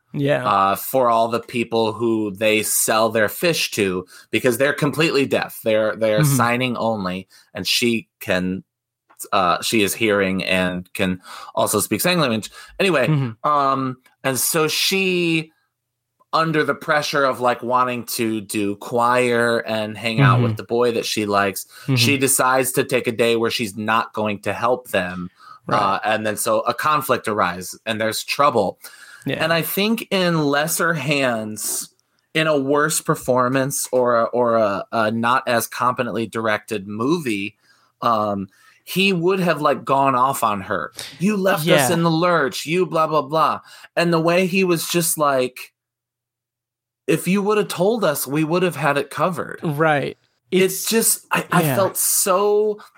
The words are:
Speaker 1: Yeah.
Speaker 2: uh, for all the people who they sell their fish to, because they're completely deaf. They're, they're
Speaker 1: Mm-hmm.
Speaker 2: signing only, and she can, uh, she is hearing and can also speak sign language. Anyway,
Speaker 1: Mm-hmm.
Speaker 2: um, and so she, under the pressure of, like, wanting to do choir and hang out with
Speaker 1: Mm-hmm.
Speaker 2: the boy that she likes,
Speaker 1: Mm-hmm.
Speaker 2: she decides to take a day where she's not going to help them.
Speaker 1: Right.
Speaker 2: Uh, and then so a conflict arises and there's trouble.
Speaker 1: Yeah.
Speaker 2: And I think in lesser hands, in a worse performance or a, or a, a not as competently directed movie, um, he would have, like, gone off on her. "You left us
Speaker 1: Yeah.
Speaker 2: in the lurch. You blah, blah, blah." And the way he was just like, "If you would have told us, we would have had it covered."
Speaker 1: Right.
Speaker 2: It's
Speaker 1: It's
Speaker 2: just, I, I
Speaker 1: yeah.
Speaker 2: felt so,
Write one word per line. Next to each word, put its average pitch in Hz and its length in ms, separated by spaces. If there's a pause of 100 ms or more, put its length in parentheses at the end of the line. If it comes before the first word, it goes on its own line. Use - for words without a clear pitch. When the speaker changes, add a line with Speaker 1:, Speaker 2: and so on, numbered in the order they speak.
(120)
Speaker 1:
Yeah. 139 360
Speaker 2:
uh, 98 280
for 123 340
all 113 180
the 117 120
people 113 520
who 110 400
they 107 300
sell 113 480
their 107 180
fish - 440
to, 92 340 (240)
because 110 280
they're 143 140
completely 143 540
deaf. - 380
They're, 107 320
they're 107 240
Speaker 1:
Mm-hmm. 139 160
Speaker 2:
signing 123 400
only, 95 520 (260)
and 95 120
she 117 420 (120)
can, 92 420 (720)
uh, 90 300
she 113 200
is 95 120
hearing 101 500
and 90 480
can 92 300 (320)
also 107 260
speak 98 220
sign 175 180
language. 117 300 (280)
Anyway, 160 280
Speaker 1:
Mm-hmm. 135 420
Speaker 2:
um, 135 480 (260)
and 135 160
so 156 300
she, 175 840 (840)
under 156 280
the 139 120
pressure 147 500
of, 123 160
like, 123 220
wanting 123 420
to 110 380
do 101 340
choir 120 840
and 107 360
hang 113 240
out 123 220
with 117 100
Speaker 1:
Mm-hmm. 107 40
Speaker 2:
the 107 80
boy 120 280
that 113 140
she - 200
likes, 101 380
Speaker 1:
Mm-hmm. - 320
Speaker 2:
she 123 220
decides 131 540
to 135 120
take 123 240
a 120 40
day 117 240
where 113 140
she's 107 260
not 110 360
going 107 300
to 104 100
help 120 380
them. 90 400 (360)
Speaker 1:
Right. 107 120
Speaker 2:
Uh, 98 260
and 107 220
then 107 100
so 110 240
a 120 140
conflict 143 520
arises 92 500 (100)
and 110 140
there's 110 220
trouble. 120 560 (460)
Speaker 1:
Yeah. 139 180
Speaker 2:
And 160 100
I 165 100
think 214 500
in 175 320
lesser 160 480
hands, 127 1000 (420)
in 160 120
a 156 100
worse 147 440
performance 131 880
or 123 300
a, 117 60
or 117 320
a, 98 340
a 113 180
not 117 380
as 117 180
competently 120 640
directed 107 580
movie, 110 680 (460)
um, 107 460 (360)
he 196 280
would 185 280
have, 170 200
like, 139 240
gone 135 300
off 131 300
on 104 160
her. 95 320 (260)
"You 208 180
left 190 260
us 151 40
Speaker 1:
Yeah. 147 260
Speaker 2:
in 170 120
the 170 60
lurch. 160 560
You 175 200
blah, 160 220
blah, 156 140
blah." 135 360 (380)
And 170 160
the 165 80
way 175 260
he 190 160
was 175 260
just 170 300
like, 135 540 (1300)
"If 160 220
you 196 140
would 208 160
have 202 100
told 208 360
us, 147 220
we 151 180
would 170 180
have 175 140
had 143 220
it - 120
covered." 151 520
Speaker 1:
Right. 147 540 (360)
Speaker 2:
It's 185 300
Speaker 1:
It's - 80
Speaker 2:
just, - 420
I, 170 180
I 170 120
Speaker 1:
yeah. 147 140
Speaker 2:
felt 185 200
so, 208 800 (200)